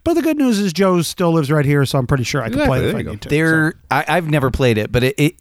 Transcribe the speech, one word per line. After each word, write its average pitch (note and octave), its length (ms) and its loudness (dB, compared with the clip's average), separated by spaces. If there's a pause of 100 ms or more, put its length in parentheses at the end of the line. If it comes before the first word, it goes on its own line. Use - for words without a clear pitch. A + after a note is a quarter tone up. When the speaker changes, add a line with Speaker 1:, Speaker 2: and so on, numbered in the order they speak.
Speaker 1:
But E4 120 0
the E4 60 0
good D4+ 160 -2
news B3 220 0
is G3 140 -2
Joe F3+ 300 2
still F3 280 -2
lives D#3 200 0
right D3+ 140 2
here, C#3+ 200 2
so C#3+ 120 -2
I'm B2+ 100 -2
pretty C3+ 180 0
sure C#3+ 180 -4
I A2+ 60 -6
could C#4 160 -2
play C3 140 0
Speaker 2:
Exactly. - 40 0
Speaker 1:
it G2+ 40 0
if D3 40 0
Speaker 2:
There - 60 -2
Speaker 1:
I - 20 -4
Speaker 2:
you - 60 -4
go. - 60 -8
Speaker 1:
need G#2 100 -12
to. - 80 -12
Speaker 3:
There, D#3 420 2
Speaker 1:
So. - 60 -10 (140)
Speaker 3:
I, C#3 180 0
I've D#3+ 200 0
never C3+ 220 2
played A#2+ 280 2
it, G#2 120 -4
but A#2+ 120 0
it, B2+ 140 0
it, D3 240 0